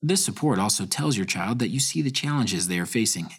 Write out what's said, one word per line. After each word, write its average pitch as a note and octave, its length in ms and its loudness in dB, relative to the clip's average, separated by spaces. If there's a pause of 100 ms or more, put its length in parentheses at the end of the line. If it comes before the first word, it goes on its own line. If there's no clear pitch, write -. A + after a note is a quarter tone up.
This F3 220 2
support A#2 360 2
also G2 260 0
tells C#3+ 300 0
your F#2+ 100 0
child G2 340 -2
that A2 100 0
you B2 100 -2
see D#3 220 0
the C3+ 100 0
challenges A#2+ 560 0
they F2+ 120 0
are F2 60 -2
facing F#2 540 0